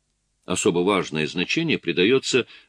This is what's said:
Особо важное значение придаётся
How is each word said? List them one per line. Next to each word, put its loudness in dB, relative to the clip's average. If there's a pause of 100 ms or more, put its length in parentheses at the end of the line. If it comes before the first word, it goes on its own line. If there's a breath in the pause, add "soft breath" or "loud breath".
(460)
Особо 0
важное 0
значение -2
придаётся 0 (220 loud breath)